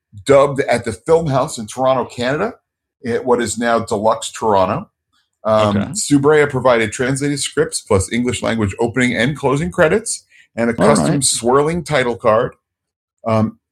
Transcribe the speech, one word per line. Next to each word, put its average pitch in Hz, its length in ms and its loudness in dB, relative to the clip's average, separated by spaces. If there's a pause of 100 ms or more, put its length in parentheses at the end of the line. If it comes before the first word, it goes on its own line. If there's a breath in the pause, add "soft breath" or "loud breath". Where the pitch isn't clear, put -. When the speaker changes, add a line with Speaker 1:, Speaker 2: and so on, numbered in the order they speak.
(240)
Speaker 1:
dubbed 139 360 4
at 120 260 -2
the 110 80 -4
Film 165 320 0
House 135 320 -2
in 110 80 -10
Toronto, 131 400 0
Canada, 147 480 -4 (500)
at 117 220 -4
what 120 160 2
is 107 160 -4
now 117 220 2
Deluxe 110 520 -2
Toronto. 107 580 0 (540)
Um, 107 320 2
Speaker 2:
Okay. 104 140 -2
Speaker 1:
Tsuburaya 143 580 2
provided 117 420 2
translated 135 480 -2
scripts - 440 -4
plus 98 280 0
English 123 320 -2
language 113 380 -2
opening 123 340 0
and 131 220 -2
closing 143 340 -2
credits 180 540 0 (320 soft breath)
and 117 140 0
a 113 120 -2
Speaker 2:
All 107 60 4
right. - 80 4
Speaker 1:
custom 147 240 2
swirling 143 640 0
title 127 320 -2
card. 113 380 0 (720)
Um, 110 340 0 (120)